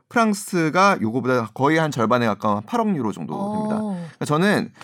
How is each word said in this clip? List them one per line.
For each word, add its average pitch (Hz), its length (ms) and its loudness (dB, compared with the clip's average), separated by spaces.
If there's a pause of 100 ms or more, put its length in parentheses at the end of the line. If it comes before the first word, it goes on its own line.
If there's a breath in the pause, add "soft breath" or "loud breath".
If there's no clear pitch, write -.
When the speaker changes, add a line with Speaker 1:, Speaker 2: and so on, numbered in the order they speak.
Speaker 1:
프랑스가 196 960 2
요거보다 117 500 0
거의 147 240 2
한 156 140 2
절반에 120 360 2
가까운 104 380 0
팔억 220 320 -2
유로 113 160 -2
정도 87 400 -6
됩니다. 214 300 -4
Speaker 2:
오. 214 120 -6
Speaker 1:
그러니까 170 300 -10
저는 156 480 2 (120)